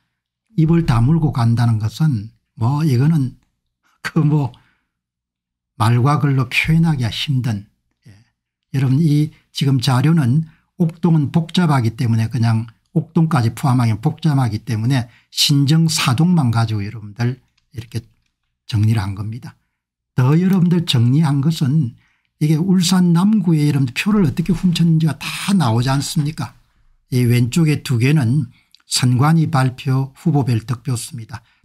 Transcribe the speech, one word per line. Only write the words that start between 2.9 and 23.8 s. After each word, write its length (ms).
그 180
뭐 320
말과 420
글로 300
표현하기가 640
힘든, 560
예. 80
여러분 260
이 300
지금 280
자료는 640
옥동은 560
복잡하기 640
때문에 320
그냥 380
옥동까지 640
포함하기엔 460
복잡하기 600
때문에 480
신정 580
사동만 600
가지고 340
여러분들 560
이렇게 280
정리를 340
한 140
겁니다. 420
더 260
여러분들 460
정리한 540
것은 540
이게 160
울산 560
남구에 560
여러분들 260